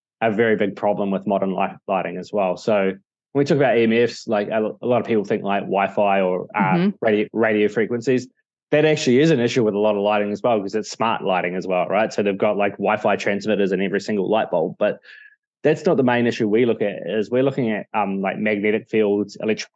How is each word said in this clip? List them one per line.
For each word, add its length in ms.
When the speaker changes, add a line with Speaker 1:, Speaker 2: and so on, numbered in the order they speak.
Speaker 1:
a 100
very 240
big 200
problem 360
with 160
modern 280
li-, 220
lighting 300
as 160
well. 240
So 340
when 80
we 40
talk 120
about 200
E 60
M 100
Fs, 340
like, 220
a, 220
a 40
lot 160
of 60
people 160
think, 200
like, 200
Wi-Fi 580
or, 340
uh, 40
Speaker 2:
Mm-hmm. 300
Speaker 1:
radio, 320
radio 340
frequencies. 600
That 140
actually 340
is 100
an 100
issue 240
with 120
a 40
lot 160
of 60
lighting 300
as 100
well, 180
'cause 140
it's 160
smart 340
lighting 320
as 120
well, 200
right? 240
So 120
they've 120
got, 220
like, 160
Wi-Fi 440
transmitters 540
in 100
every 200
single 300
light 180
bulb, 300
but 200
that's 220
not 120
the 60
main 240
issue 200
we 180
look 160
at, 140
is 220
we're 140
looking 280
at, 220
um, 280
like, 180
magnetic 500
fields, 520
electric 340